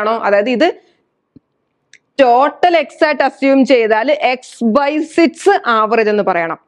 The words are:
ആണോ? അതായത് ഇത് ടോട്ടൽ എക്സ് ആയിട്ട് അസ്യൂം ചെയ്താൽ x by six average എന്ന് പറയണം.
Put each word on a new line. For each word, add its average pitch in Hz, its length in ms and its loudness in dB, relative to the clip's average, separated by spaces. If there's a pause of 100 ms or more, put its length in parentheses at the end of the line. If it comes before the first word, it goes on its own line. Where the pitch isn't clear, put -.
ആണോ? 226 140 -2 (100)
അതായത് 208 300 0
ഇത് 294 100 2 (1500)
ടോട്ടൽ 285 640 2
എക്സ് - 240 -6
ആയിട്ട് 302 220 -2
അസ്യൂം 269 440 0
ചെയ്താൽ 226 360 2 (260)
x 254 60 -16 (360)
by 277 140 0 (260)
six 330 160 2 (460)
average 214 360 0
എന്ന് 202 160 -2
പറയണം. 165 360 -6